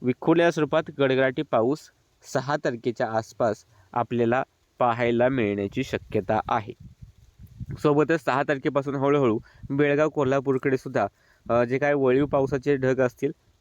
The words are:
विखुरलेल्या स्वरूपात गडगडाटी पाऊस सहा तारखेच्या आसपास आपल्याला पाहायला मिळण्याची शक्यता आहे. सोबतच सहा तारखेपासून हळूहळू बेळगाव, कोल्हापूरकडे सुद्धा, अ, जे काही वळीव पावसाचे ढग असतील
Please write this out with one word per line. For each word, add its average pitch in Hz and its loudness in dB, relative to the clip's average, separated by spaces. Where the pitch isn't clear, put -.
विखुरलेल्या 165 2
स्वरूपात 156 0
गडगडाटी 131 2
पाऊस 127 0
सहा 135 -2
तारखेच्या 123 -4
आसपास 113 -2
आपल्याला 120 0
पाहायला 120 2
मिळण्याची 104 -2
शक्यता 107 -4
आहे. 113 -4
सोबतच 151 2
सहा 135 0
तारखेपासून 139 -2
हळूहळू 139 2
बेळगाव, 143 2
कोल्हापूरकडे 135 0
सुद्धा, 127 -2
अ, 120 4
जे 123 -2
काही 143 0
वळीव 135 2
पावसाचे 139 0
ढग 131 0
असतील 135 -2